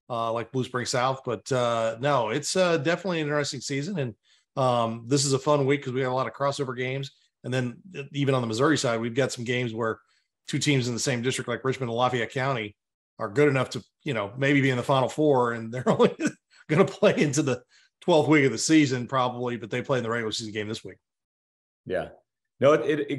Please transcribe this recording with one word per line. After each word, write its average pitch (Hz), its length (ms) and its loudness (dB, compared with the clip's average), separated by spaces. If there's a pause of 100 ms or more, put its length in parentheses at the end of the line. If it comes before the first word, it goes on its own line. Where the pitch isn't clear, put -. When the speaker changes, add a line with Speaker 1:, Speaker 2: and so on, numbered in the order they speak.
(100)
Speaker 1:
uh, 117 220 -2
like 113 180 -4
Blue 127 140 0
Spring 120 200 -4
South. 131 400 0
But, 110 280 -6
uh, 117 480 0
no, 127 300 2
it's, 143 260 -4
uh, 175 220 2
definitely 170 420 -2
an 147 80 -4
interesting 147 320 -2
season. 147 400 -6
And, 120 140 -4 (420)
um, 117 500 0
this 135 180 2
is 139 100 2
a 131 40 0
fun 143 260 2
week 139 200 0
'cause 131 80 -8
we 131 100 -2
got 127 80 -2
a 127 40 -2
lot 131 120 0
of 113 60 -8
crossover 139 440 -4
games. 131 360 -6 (320)
And 123 100 -4
then, 123 220 -2 (200)
uh, 143 60 -10 (100)
even 139 220 2
on 131 60 2
the 117 80 -2
Missouri 131 280 2
side, 117 240 -2
we've 117 140 -6
got 127 160 0
some 120 140 -10
games 123 280 -2
where 110 280 -4 (480)
two 151 100 -2
teams 135 300 2
in 120 60 -4
the 110 60 -4
same 123 220 -2
district, 123 260 -4
like 117 160 -6
Richmond 131 260 -4
and 113 60 -4
Lafayette 127 360 0
County, 127 420 -4 (460)
are 110 80 -4
good 143 200 4
enough 131 220 0
to, - 140 -8 (180)
you 147 120 -6
know, 104 220 -4
maybe 139 240 2
be 135 100 4
in 127 60 0
the 123 60 -2
Final 131 260 2
Four, 135 440 2
and 113 200 -8
they're 127 160 -2
<laughs> - 0 -
only 214 280 4 (520)
gonna 165 160 4
play 185 320 2
into 147 280 2
the 127 180 -2 (380)
twelfth 156 280 4
week 147 180 6
of 120 60 2
the 110 60 -4
season 131 480 4
probably, 123 500 -2
but 101 140 -12
they 123 100 -2
play 131 180 0
in 120 40 -2
the 110 80 -4
regular 113 220 -2
season 110 200 -8
game 107 140 -4
this 110 160 -8
week. 95 140 -18 (880)
Speaker 2:
Yeah. 85 220 -4 (520)
No, 135 120 8
it, 151 180 2
it, 151 180 0
it 143 100 -4